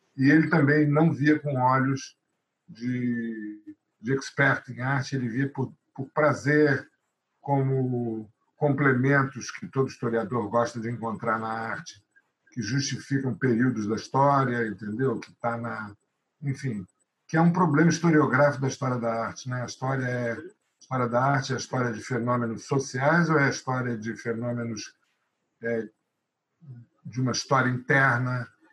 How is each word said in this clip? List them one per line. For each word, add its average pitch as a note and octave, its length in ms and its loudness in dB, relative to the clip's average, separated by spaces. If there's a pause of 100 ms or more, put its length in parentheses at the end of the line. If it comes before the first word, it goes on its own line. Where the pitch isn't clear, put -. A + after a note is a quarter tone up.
(160)
E C3+ 140 4
ele D#3+ 180 6
também D3+ 380 4
não D3 260 4
via D3 260 2
com D3 200 -4
olhos C3 580 2 (520)
de, A#2 920 -6 (380)
de A2 120 -2
expert C3+ 560 0
em A#2 120 -12
arte, C3+ 360 -2
ele B2 120 -2
via C3 200 -2
por, - 240 -4 (220)
por C3+ 160 -10
prazer, C#3+ 800 2 (520)
como B2+ 880 -2 (260)
complementos C3+ 960 2
que - 160 -12
todo C3 220 -2
historiador A2+ 600 -4
gosta A#2 300 0
de A2+ 120 -6
encontrar A2+ 480 -4
na A2+ 100 -6
arte, A2+ 540 -10 (500)
que B2+ 80 -8
justificam C3+ 760 -4
períodos A#2 520 0
da G#2+ 100 -2
história, C3 720 2
entendeu? G#2+ 520 -4
Que - 180 -14
tá A#2 200 -4
na, A2 400 -10 (460)
enfim, C3+ 440 -6 (400)
que - 100 -4
é D#3+ 40 6
um E3+ 100 6
problema E3+ 380 4
historiográfico C#3+ 720 4
da C3+ 80 0
história B2+ 300 -2
da A#2 260 -2
arte, G#2+ 240 -10
né? B2 140 -6
A - 20 -6
história C3 400 -4
é, B2 300 -2
a - 440 -16
história B2+ 300 -2
da A#2+ 160 2
arte C3+ 280 0
é - 20 -2
a A2+ 40 -2
história B2 320 -2
de G#2+ 120 -8
fenômenos A#2+ 640 -2
sociais D3 640 2
ou D3+ 80 4
é C#3 60 4
a B2+ 60 2
história B2 460 -4
de G#2+ 180 -6
fenômenos, A#2 800 -6 (680)
é, A2+ 260 -4 (1200)
de A2+ 160 -6
uma B2 100 0
história B2+ 380 0
interna? B2+ 760 0 (260)